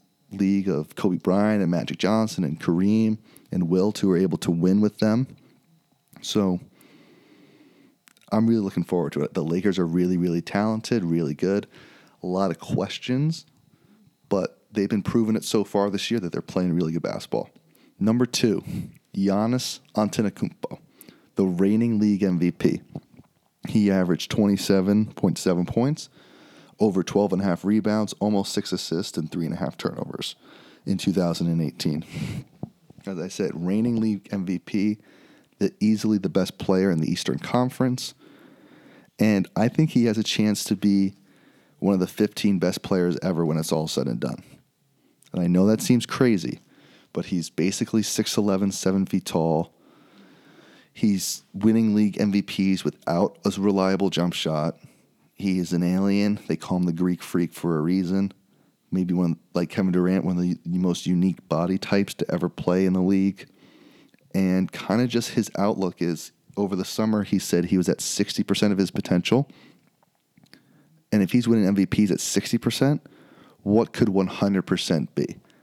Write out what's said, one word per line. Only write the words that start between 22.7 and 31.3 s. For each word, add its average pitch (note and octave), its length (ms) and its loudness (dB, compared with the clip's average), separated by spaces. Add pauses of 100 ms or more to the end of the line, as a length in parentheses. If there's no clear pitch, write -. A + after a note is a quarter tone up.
He G2+ 240 4
averaged F2+ 400 0
twenty-seven G2+ 840 2
point E2+ 240 0
seven F2+ 280 0
points, C3 440 -2 (720)
over F#2+ 240 2
twelve G2+ 300 2
and F#2+ 80 0
a G2+ 40 -2
half F2+ 200 -2
rebounds, G#2+ 540 0
almost G2+ 340 0
six - 180 -4
assists, - 460 -4
and D#2 140 -4
three E2+ 140 -4
and E2 80 -4
a E2+ 40 -8
half - 200 -6
turnovers - 580 -8 (500)
in F#2+ 120 -2
two G2 140 -2
thousand E2+ 360 0